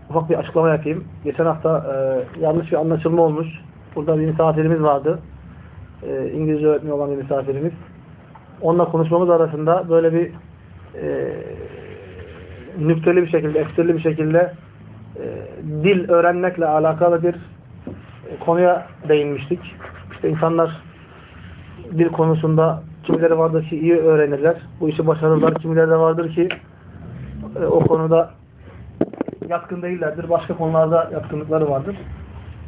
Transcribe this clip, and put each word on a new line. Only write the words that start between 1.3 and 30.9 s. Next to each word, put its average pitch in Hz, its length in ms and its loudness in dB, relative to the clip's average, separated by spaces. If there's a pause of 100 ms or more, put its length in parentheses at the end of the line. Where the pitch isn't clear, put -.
hafta, 160 480 0
e, 135 460 -4
yanlış 160 320 0
bir 170 40 2
anlaşılma 160 460 0
olmuş. 160 240 0 (500)
Burada 160 220 0
bir 156 80 0
misafirimiz 160 560 2
vardı. 147 360 2 (840)
E, 135 280 -6
İngilizce 151 360 0
öğretmeni 151 260 2
olan 143 180 -2
bir 143 60 -4
misafirimiz. 139 560 -4 (880)
Onunla 170 240 4
konuşmamız 165 460 2
arasında 165 580 2
böyle 165 240 4
bir, 165 180 0 (720)
e, 69 300 -4 (1500)
nükteli 165 440 4
bir 165 80 -4
şekilde, 156 280 0
esprili 165 360 2
bir 160 60 -2
şekilde, 160 520 2 (640)
e, 135 80 -10 (600)
dil 185 240 2
öğrenmekle 175 580 4
alakalı 160 560 4
bir, 175 120 0
e, - 1080 -16
konuya 175 420 4 (220)
değinmiştik. 147 520 0 (520)
İşte - 180 -4
insanlar 165 520 0 (1160)
dil 165 100 4
konusunda 160 760 2 (220)
kimileri 165 340 4
vardır 160 300 0
ki 156 120 -6
iyi 170 160 4
öğrenirler, 156 600 4 (240)
bu 160 80 0
işi 156 180 -2
başarırlar. 160 480 2
Kimileri 160 360 2
de 165 60 6
vardır 160 380 2
ki, 175 140 2 (1120)
e, 170 40 0
o 156 220 2
konuda 160 440 2 (1160)
yatkın 170 340 -6
değillerdir. 165 480 -6
Başka 170 260 -2
konularda 160 560 2